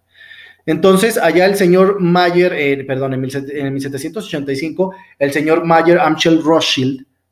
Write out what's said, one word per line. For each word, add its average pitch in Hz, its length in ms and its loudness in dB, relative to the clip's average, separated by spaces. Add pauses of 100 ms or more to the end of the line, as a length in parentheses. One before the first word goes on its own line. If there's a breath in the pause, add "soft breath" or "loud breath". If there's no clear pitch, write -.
(640 loud breath)
Entonces, 190 520 2
allá 175 280 2
el 196 100 2
señor 190 460 2
Mayer, 175 520 2
eh, 139 300 -2
perdón, 135 300 -4
en 131 80 -4
mil 131 100 -6
set-, 139 180 -8
en 139 240 -6
mil 139 80 -6
setecientos 156 460 -10
ochenta 139 240 -6
y 139 60 -4
cinco, 160 360 -4 (240 loud breath)
el 143 140 0
señor 156 340 0
Mayer 165 320 4
Amschel 156 460 2
Rothschild, 143 640 0 (240)